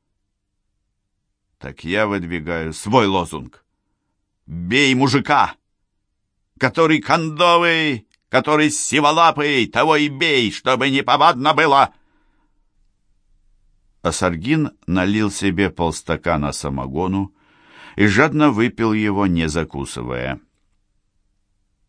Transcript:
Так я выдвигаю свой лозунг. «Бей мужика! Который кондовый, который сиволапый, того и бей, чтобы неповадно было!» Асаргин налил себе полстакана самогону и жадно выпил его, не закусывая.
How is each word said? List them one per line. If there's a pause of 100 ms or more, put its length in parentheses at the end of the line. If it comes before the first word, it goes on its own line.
(1600)
Так
я
выдвигаю
свой
лозунг. (800)
«Бей
мужика! (1040)
Который
кондовый, (220)
который
сиволапый,
того
и
бей,
чтобы
неповадно
было!» (2000)
Асаргин (160)
налил
себе
полстакана
самогону (600)
и
жадно
выпил
его,
не
закусывая. (1500)